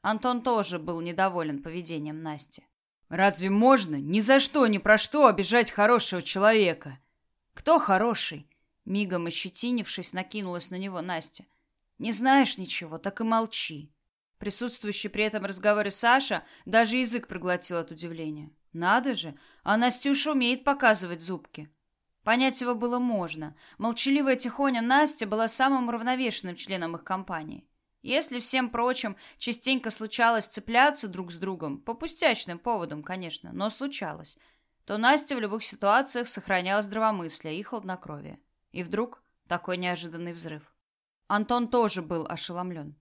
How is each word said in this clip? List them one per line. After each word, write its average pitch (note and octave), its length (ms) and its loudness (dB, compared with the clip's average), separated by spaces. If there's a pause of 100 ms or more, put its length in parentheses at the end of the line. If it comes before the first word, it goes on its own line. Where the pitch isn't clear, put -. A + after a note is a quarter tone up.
Антон A3+ 420 0
тоже G3+ 360 0
был E3 220 -6
недоволен E3+ 600 -2
поведением D#3+ 600 -8
Насти. D3+ 420 -10 (440)
«Разве F#3+ 420 2
можно G#3 460 4
ни D3+ 240 0
за C4 180 8
что, C#4 300 4
ни G3+ 100 2
про G#3+ 180 6
что C#4+ 300 4
обижать G#3 460 4
хорошего G#3 500 4
человека?» G3 760 2 (520)
«Кто D#4+ 280 4
хороший?» G3+ 680 0 (360)
Мигом F3+ 420 -2
ощетинившись, G3 880 -4
накинулась F#3 580 -8
на F#3 60 -8
него F#3 240 -6
Настя. E3 460 -8 (520)
«Не A3+ 140 -4
знаешь C4 460 4
ничего, E3 400 -8
так G3 220 -6
и A3+ 40 -2
молчи». A3+ 680 -2 (460)
Присутствующий G#3 720 -4
при G#3 140 -2
этом G#3+ 200 -4
разговоре G3+ 460 0
Саша A#3 540 2 (200)
даже A3+ 340 4
язык A#3+ 280 -2
проглотил F3+ 520 -4
от E3 120 -8
удивления. D#3+ 640 -10 (200)
Надо G#3+ 420 2
же, D3+ 220 -8 (280)
а G#3 120 2
Настюша C#4 560 2
умеет B3+ 300 2
показывать G#3 600 2
зубки. E3 460 -10 (600)
Понять B3+ 320 2
его B3 140 -2
было A#3+ 240 -2
можно. F3 580 -4 (220)
Молчаливая C4 580 2
тихоня B3+ 460 0
Настя C#4 440 4
была G#3+ 220 0
самым C4 400 2
уравновешенным A#3 680 -2
членом F3 380 -6
их E3+ 80 -10
компании. F3+ 640 -8 (360)
Если B3+ 360 -2
всем B3 300 0
прочим A#3 480 -2 (220)
частенько A#3+ 500 -2
случалось A3 580 0
цепляться B3 640 2
друг F3+ 240 -10
с E3+ 40 -12
другом, D#3+ 420 -8
по - 160 -8
пустячным A#3 640 -2
поводам, E3+ 440 -4
конечно, F3 520 -10
но G3 160 -2
случалось, F3 640 -8 (480)
то G3+ 140 -4
Настя C#4 380 2
в A#3+ 40 -4
любых G#3+ 240 -4
ситуациях A#3+ 640 2
сохраняла F#3+ 540 0
здравомыслие G3 760 -2
и G3+ 40 -8
хладнокровие. F3+ 760 -10 (340)
И F3+ 100 -8
вдруг G3+ 400 -6 (240)
такой F3+ 320 -4
неожиданный F3 560 -6
взрыв. D#3+ 420 -14 (520)
Антон A3+ 400 0
тоже A3+ 340 2
был D#3+ 260 -4
ошеломлён. E3+ 720 -8